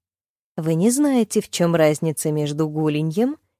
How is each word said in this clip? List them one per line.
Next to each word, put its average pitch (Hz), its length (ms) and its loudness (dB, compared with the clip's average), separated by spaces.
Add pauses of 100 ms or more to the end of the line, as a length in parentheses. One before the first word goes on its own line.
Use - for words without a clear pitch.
(560)
Вы 160 180 -2
не 185 160 2
знаете, 254 500 2
в - 80 -6
чём 170 260 0
разница 156 560 2
между 151 380 -2
гуленьем, 156 680 -2 (220)